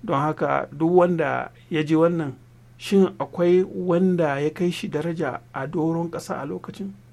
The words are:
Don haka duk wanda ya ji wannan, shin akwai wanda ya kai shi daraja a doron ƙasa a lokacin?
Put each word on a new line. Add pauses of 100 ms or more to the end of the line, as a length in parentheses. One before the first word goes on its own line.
Don
haka
duk
wanda (180)
ya
ji
wannan, (440)
shin (120)
akwai
wanda
ya
kai
shi
daraja (140)
a
doron
ƙasa
a
lokacin? (220)